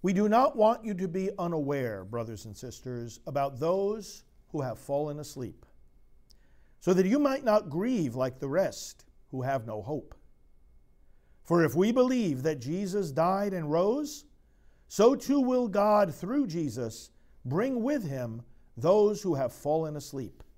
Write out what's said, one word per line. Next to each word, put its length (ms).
We 100
do 140
not 280
want 280
you 120
to 120
be 300
unaware, 640
brothers 420
and 120
sisters, 720
about 320
those 640
who 120
have 180
fallen 400
asleep, 440
so 160
that 100
you 140
might 240
not 260
grieve 460
like 240
the 80
rest 580
who 140
have 240
no 160
hope. 320
For 200
if 120
we 160
believe 500
that 180
Jesus 520
died 420
and 180
rose, 540
so 260
too 260
will 280
God, 460
through 340
Jesus, 640
bring 380
with 200
him 380
those 460
who 140
have 180
fallen 420
asleep. 480